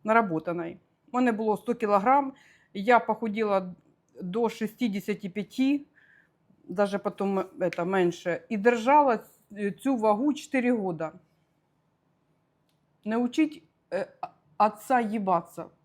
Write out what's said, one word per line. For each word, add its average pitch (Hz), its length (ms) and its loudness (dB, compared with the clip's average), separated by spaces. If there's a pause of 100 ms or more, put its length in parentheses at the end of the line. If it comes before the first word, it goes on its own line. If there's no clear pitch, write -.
наработаній. 175 720 0 (340)
У 240 60 -4
мене 247 140 2
було 214 260 -2
сто 240 180 -4
кілограм, 247 580 2 (400)
я 214 260 4
похудела 208 760 -2 (460)
до 214 280 -2
шестидесяти 208 800 -4
пяти, 269 560 -2 (800)
даже 196 360 -2
потом 196 400 -2
это 175 460 -4
меньше, 175 640 -2
і 220 80 -4
держала, 240 600 4 (320)
е, 202 200 -4
цю 262 260 -2
вагу 220 360 2
чотири 247 380 -2
года. 175 400 -4 (1900)
Не 214 140 -2
учіть, 269 460 -2 (300)
е, 185 280 -6
а, - 60 -10 (300)
отца 214 440 0
їбаться. 190 640 -4 (200)